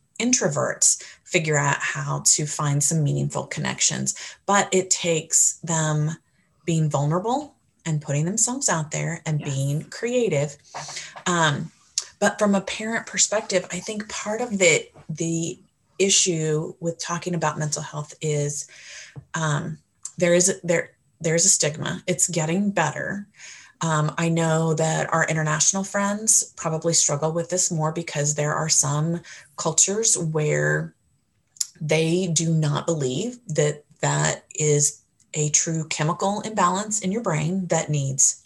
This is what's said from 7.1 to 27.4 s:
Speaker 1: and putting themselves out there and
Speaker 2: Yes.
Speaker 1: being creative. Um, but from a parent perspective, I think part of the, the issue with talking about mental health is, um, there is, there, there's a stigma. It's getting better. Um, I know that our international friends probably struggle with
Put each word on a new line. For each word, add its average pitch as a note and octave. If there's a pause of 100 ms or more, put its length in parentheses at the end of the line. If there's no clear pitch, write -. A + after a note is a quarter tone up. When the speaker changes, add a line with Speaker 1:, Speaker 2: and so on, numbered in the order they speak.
Speaker 1:
and D#3
putting D3+
themselves A3+
out D#3+
there D#3
and D3+
Speaker 2:
Yes. D3
Speaker 1:
being C#3
creative. G#3+ (720)
Um, D#3+ (500)
but -
from G3+
a F#3+
parent A3
perspective, G3+
I F3+
think G#3
part G#3+
of A#3+
the, E3+ (220)
the E3 (400)
issue D#3+
with E3
talking E3+
about D#3
mental D#3
health D3
is, D3 (640)
um, D#3 (380)
there F3
is, F3+
there, E3+ (280)
there's D#3+
a -
stigma. D#3
It's F3+
getting E3+
better. E3+ (540)
Um, D3+
I E3+
know D#3+
that D#3+
our E3
international D#3+
friends G#3
probably D#3+
struggle D#3
with E3